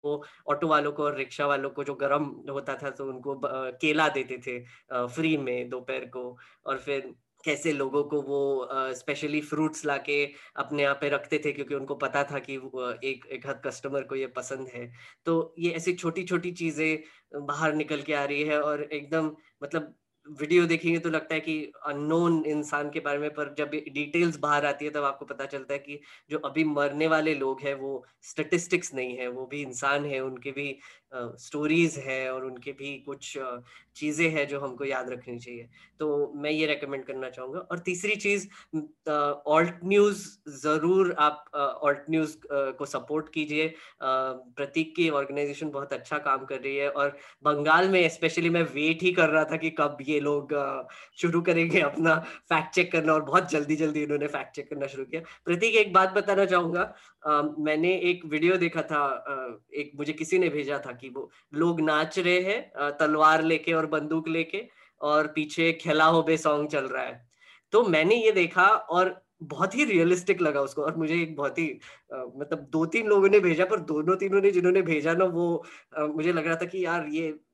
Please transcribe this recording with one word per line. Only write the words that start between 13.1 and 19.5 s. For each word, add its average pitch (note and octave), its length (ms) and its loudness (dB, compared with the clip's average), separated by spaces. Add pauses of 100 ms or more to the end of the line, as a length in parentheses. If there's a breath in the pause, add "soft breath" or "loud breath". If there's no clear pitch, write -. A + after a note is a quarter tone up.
एक C3+ 200 -12
हद C3+ 180 -8
कस्टमर C#3 380 -6
को C3+ 120 -10
ये C3+ 120 -4
पसंद C3 420 -10
है। A#2+ 240 -14 (320 loud breath)
तो E3 340 0
ये E3+ 120 0
ऐसी E3+ 220 -2
छोटी-छोटी F3 600 -4
चीजें D#3+ 460 -2 (480 loud breath)
बाहर D3+ 280 0
निकल D3+ 280 -2
के D3 120 -4
आ C#3+ 100 0
रही C#3+ 180 -2
है D3+ 200 0
और D3 200 -2
एकदम D3+ 540 -4 (260 soft breath)